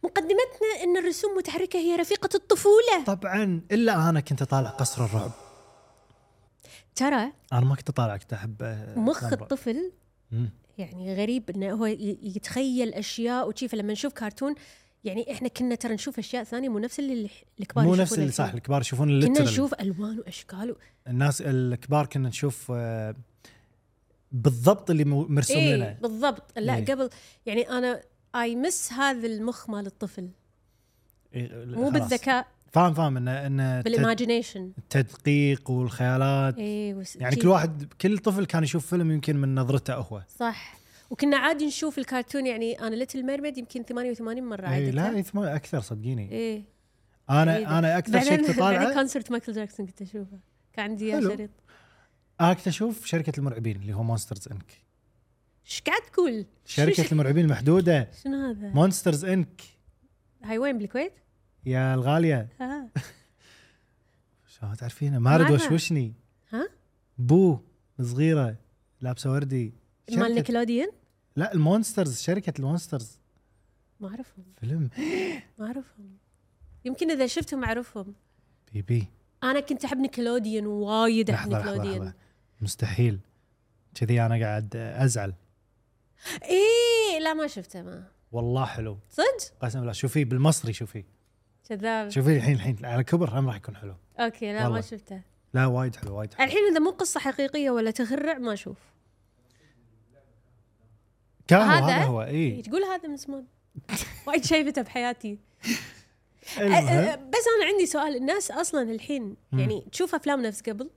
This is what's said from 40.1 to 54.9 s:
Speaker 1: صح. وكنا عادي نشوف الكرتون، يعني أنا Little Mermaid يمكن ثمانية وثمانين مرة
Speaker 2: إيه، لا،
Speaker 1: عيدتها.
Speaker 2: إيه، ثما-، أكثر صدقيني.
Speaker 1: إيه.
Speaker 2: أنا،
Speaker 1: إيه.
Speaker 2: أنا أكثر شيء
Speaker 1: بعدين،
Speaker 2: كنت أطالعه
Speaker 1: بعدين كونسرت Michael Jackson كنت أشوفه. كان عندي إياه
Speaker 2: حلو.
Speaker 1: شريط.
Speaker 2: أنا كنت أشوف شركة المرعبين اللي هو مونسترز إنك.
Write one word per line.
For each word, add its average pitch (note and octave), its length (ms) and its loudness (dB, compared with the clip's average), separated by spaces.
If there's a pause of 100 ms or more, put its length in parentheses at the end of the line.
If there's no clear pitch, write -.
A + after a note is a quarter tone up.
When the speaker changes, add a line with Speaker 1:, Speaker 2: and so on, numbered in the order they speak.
Speaker 1:
صح. - 400 -6 (320)
وكنا C#4 260 2
عادي D4 300 2
نشوف D4 320 -4
الكرتون، B3+ 480 -4
يعني A3+ 340 -4
أنا A3 140 -4
Little B3+ 320 -6
Mermaid C#4 320 -4
يمكن A#3+ 240 -10
ثمانية B3 280 -6
وثمانين A#3 340 -8
مرة G3 300 -8
Speaker 2:
إيه، C#3 160 0
لا، C#3 120 0
Speaker 1:
عيدتها. A3 140 0
Speaker 2:
إيه، G3 60 -2
ثما-، F#3 340 -4
أكثر C#3+ 240 -4
صدقيني. G#2+ 500 -6
Speaker 1:
إيه. G#3+ 340 -6 (640)
Speaker 2:
أنا، D#3+ 260 6
Speaker 1:
إيه. E3 220 0
Speaker 2:
أنا E3 200 2
أكثر A3+ 220 4
شيء C4+ 100 4
Speaker 1:
بعدين، D4+ 160 4
Speaker 2:
كنت B3+ 120 0
أطالعه G3 240 4
Speaker 1:
بعدين C#4 120 2
كونسرت C4+ 360 -2
Michael A#3 220 -6
Jackson G#3 340 -8
كنت F#3 160 -16
أشوفه. G3 360 -14 (340)
كان G#3 180 -6
عندي G#3+ 160 -4
إياه C#4+ 140 0
Speaker 2:
حلو. G3+ 100 2
Speaker 1:
شريط. G#3 200 -6 (880)
Speaker 2:
أنا E3+ 120 6
كنت F3 160 0
أشوف G#3+ 360 -2
شركة D#3+ 340 -2
المرعبين A2+ 380 -2
اللي G2+ 160 -8
هو G2+ 100 -2
مونسترز A2+ 460 -4
إنك. - 340 -14 (840)